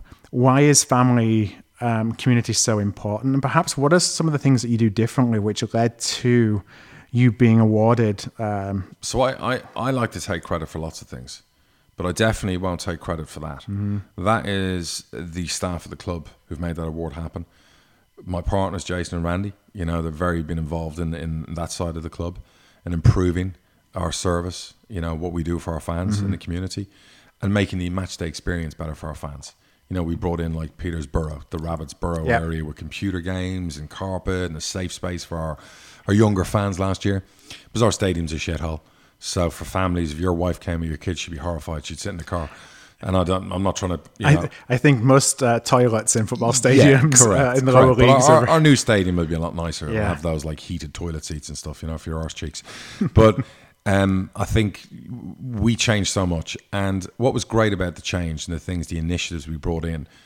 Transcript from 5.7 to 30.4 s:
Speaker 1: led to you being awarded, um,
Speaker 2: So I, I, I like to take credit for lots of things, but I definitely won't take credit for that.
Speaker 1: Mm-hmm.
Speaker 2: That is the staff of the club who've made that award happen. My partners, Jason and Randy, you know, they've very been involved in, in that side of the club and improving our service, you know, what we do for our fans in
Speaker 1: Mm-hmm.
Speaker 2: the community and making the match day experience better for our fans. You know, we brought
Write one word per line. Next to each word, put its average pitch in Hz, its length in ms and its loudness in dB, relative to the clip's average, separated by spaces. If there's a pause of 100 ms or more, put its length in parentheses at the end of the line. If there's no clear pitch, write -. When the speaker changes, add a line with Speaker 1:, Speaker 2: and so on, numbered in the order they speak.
Speaker 1:
led 117 260 2
to 117 640 2 (480)
you 120 200 4
being 113 280 6
awarded, 110 680 4 (120)
um, 98 460 -4 (180)
Speaker 2:
So 120 200 -2
I, 127 340 -2
I, - 60 -6 (140)
I 127 160 -2
like 120 200 -2
to 92 100 -10
take 87 220 -6
credit 80 260 -4
for - 100 -10
lots 80 220 -10
of - 60 -20
things, - 340 -16 (540)
but 90 100 -6
I 87 60 -2
definitely 104 460 0
won't 90 240 -4
take 85 180 -6
credit 80 300 -8
for - 100 -16
that. 76 220 -10
Speaker 1:
Mm-hmm. 101 380 -4 (180)
Speaker 2:
That 95 280 0
is 92 680 -4
the 82 340 -8
staff 87 380 -6
of - 40 -18
the - 80 -12
club 85 300 -8 (200)
who've 78 120 -10
made 85 160 -4
that 82 80 -6
award 80 300 -6
happen. 82 320 -10 (800)
My 90 160 -6
partners, 95 420 -2
Jason 90 340 -6
and 85 80 -2
Randy, 95 280 -4 (200)
you 92 120 -6
know, 82 160 -2
they've 82 100 -4
very 85 320 -2
been 82 140 -6
involved 80 420 -6
in, 82 140 -4
in 80 320 -6 (100)
that 82 160 -6
side 85 240 -6
of 80 80 -10
the 80 60 -8
club 87 300 -10 (440)
and 85 100 -6
improving 90 640 2 (400)
our 85 160 -4
service, 87 640 -4 (160)
you 98 100 -8
know, 82 160 -4
what 85 160 -6
we 85 120 -4
do 85 160 -2
for 85 140 -6
our 78 60 -4
fans 90 400 -4
in 101 60 -4
Speaker 1:
Mm-hmm. 98 80 -2
Speaker 2:
the 82 40 -6
community 95 500 -8 (540)
and 98 120 0
making 98 260 0
the 90 100 -2
match 92 280 -6
day 87 100 -6
experience 82 460 -6
better 78 220 -10
for 80 120 -12
our 76 80 -8
fans. 71 380 -14 (360)
You 92 60 -6
know, 87 80 -2
we 82 120 -2
brought 85 260 -2